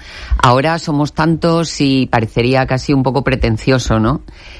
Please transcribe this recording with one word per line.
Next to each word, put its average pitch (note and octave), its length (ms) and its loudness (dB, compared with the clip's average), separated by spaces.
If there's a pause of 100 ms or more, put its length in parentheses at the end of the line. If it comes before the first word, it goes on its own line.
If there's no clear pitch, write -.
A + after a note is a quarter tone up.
(420)
Ahora C#3 380 2
somos D3 320 -2
tantos E3 680 0
y C3+ 260 2
parecería B2 600 0
casi C3 260 -2
un C3+ 120 2
poco A#2+ 180 0
pretencioso, A#2 800 0
¿no? A#2 220 0 (360)